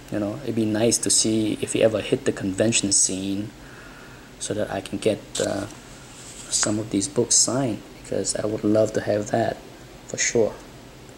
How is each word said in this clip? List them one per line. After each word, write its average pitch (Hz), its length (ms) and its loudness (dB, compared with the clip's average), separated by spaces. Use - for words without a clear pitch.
you 107 80 -4
know, 104 240 -4
it'd 113 140 -4
be 113 80 2
nice 110 340 2
to 101 120 -2
see 110 520 2
if - 120 -4
he 107 100 4
ever 110 160 4
hit - 240 -2
the - 80 2
convention 104 580 0
scene 98 640 0
so - 140 -6
that 104 180 -2
I 98 80 -2
can 98 180 -6
get, 104 220 2
uh, 101 260 0
some 110 300 2
of 113 100 -8
these 98 160 2
books - 300 2
signed, 123 440 2
because 98 320 -2
I - 120 -2
would 107 180 -2
love 107 300 6
to 101 80 2
have 104 280 0
that 110 260 2
for - 100 -6
sure. - 340 4